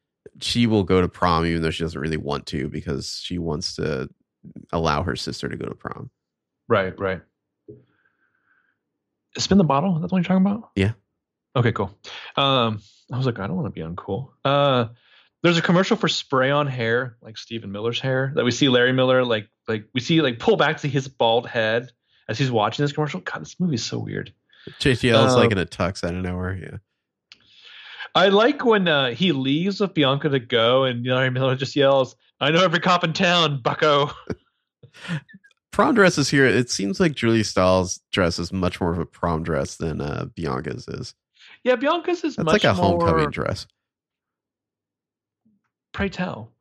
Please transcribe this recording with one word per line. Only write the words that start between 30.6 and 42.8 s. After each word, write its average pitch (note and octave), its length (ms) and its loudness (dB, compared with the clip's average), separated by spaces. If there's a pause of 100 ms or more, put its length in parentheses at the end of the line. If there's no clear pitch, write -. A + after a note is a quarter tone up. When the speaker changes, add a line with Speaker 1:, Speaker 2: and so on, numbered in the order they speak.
Speaker 2:
and A#2+ 220 -2
Larry B2+ 240 0
Miller B2+ 240 0
just C3 220 -6
yells, C3+ 400 4 (240)
"I C3+ 100 2
know E3 140 4
every E3+ 160 2
cop F3+ 240 2
in E3 80 -2
town, E3+ 500 2
bucko." C#3+ 480 2 (840)
<laughs> - 800 -12
Speaker 1:
Prom C4 240 2
dresses F3+ 360 4
here, C#3 160 4
it A#2+ 240 2
seems G3 280 -4
like E3+ 140 2
Julie A2+ 300 2
Stahl's F#2 580 2 (100)
dress F2+ 280 0
is E2+ 140 -6
much F2+ 280 -4
more F2+ 120 0
of F2+ 60 -2
a E2 60 -4
prom E2 380 -4
dress D#2 340 -4
than, D#2+ 240 -6
uh, D#2+ 240 -6 (100)
Bianca's B1+ 540 -8
is. - 260 -12 (500)
Speaker 2:
Yeah, B3 120 2
Bianca's E4+ 480 -2
is D4 120 -6
Speaker 1:
That's - 100 -4
Speaker 2:
much D3+ 80 2
Speaker 1:
like G#3+ 100 2
a B2+ 80 4
homecoming E3+ 420 2 (100)